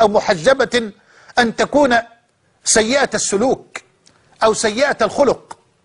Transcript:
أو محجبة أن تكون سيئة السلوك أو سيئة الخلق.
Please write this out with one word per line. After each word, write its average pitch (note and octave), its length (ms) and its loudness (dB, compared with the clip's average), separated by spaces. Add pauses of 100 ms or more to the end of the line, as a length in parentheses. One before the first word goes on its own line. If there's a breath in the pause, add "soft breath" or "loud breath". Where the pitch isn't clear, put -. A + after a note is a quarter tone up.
أو A3 60 6
محجبة G#3+ 840 0 (480 soft breath)
أن A#3 160 0
تكون B3 420 2 (680)
سيئة A#3 500 0
السلوك G#3+ 640 -4 (680 soft breath)
أو A3 100 4
سيئة A#3 480 -2
الخلق. A3+ 560 -2 (280)